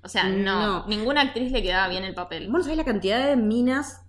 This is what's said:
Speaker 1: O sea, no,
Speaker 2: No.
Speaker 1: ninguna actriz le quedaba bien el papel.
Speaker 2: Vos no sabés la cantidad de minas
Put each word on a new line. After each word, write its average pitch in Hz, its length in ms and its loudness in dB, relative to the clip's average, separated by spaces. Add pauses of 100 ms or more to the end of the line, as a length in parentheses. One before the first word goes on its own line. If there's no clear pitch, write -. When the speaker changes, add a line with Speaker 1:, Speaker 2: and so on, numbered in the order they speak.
Speaker 1:
O 185 40 -16
sea, 185 160 2
no, 196 560 0
Speaker 2:
No. - 60 -10
Speaker 1:
ninguna 226 340 0
actriz 254 320 0
le 240 100 0
quedaba 185 240 0
bien 185 160 -4
el 190 100 -8
papel. 170 340 -8
Speaker 2:
Vos 247 100 0
no 370 60 2
sabés 294 120 -4
la 320 80 -2
cantidad 220 420 0
de 285 120 4
minas 247 720 2